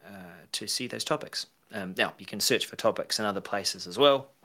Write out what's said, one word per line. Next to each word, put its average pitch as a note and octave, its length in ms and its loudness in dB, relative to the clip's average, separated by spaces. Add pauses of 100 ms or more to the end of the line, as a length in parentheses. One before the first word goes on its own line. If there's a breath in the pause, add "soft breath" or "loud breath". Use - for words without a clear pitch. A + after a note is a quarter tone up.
uh, F2+ 360 -16 (100)
to G#2+ 160 -6
see - 180 -2
those A2+ 160 -8
topics. - 440 -4 (260)
Um, F#2 260 -6
now, G#2 220 2
you F#2+ 60 -14
can G#2+ 120 -8
search - 280 4
for - 100 -12
topics - 420 2
in A2 60 0
other G2 160 0
places F#2 480 -4
as F2+ 100 -6
well. C#3 300 6 (160)